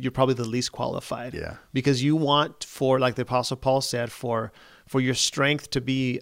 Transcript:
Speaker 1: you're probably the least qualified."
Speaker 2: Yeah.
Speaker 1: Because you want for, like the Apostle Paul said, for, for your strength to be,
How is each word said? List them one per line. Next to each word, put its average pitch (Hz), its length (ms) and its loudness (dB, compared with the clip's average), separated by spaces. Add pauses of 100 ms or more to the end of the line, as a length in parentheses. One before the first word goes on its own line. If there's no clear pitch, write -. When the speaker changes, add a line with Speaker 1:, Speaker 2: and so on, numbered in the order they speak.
Speaker 1:
you're 127 120 -4
probably 131 220 2
the 120 100 -2
least 120 280 -4
qualified." - 600 -6
Speaker 2:
Yeah. - 220 -8 (160)
Speaker 1:
Because 131 300 2
you 147 140 4
want 147 480 2
for, 131 340 2
like 127 160 2
the 127 80 -2
Apostle 127 340 0
Paul 135 240 2
said, 120 320 -4
for, 113 400 -4 (340)
for 135 140 0
your 127 140 2
strength 143 560 0
to 135 100 -2
be, 131 400 0